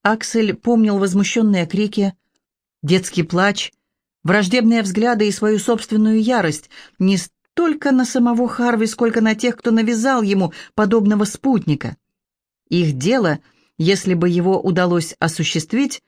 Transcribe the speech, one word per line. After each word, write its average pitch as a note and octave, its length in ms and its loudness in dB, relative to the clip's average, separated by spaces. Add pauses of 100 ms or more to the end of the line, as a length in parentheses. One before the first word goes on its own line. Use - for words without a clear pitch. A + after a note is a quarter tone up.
Аксель A3 520 -2
помнил A3 440 0
возмущённые G3 680 2
крики, G3+ 480 -2 (680)
детский F3 420 0
плач, F#3+ 500 -2 (500)
враждебные A3 580 2
взгляды G#3 460 0
и G3+ 40 0
свою G#3+ 280 0
собственную A3 640 0
ярость G#3 480 -2 (300)
не F#3+ 180 2
столько D4+ 760 -2
на B3+ 140 4
самого A#3+ 420 0
Харви, A#3+ 380 0
сколько A3+ 360 -2
на A3 140 2
тех, A#3 220 -2
кто A#3 140 -2
навязал A3+ 500 0
ему F#3+ 320 0 (220)
подобного G#3 500 2
спутника. F#3 720 -2 (720)
Их D#3 300 0
дело, F3 420 0 (380)
если F#3 360 0
бы F3 160 2
его F3+ 320 0
удалось F3 580 0
осуществить E3 880 -4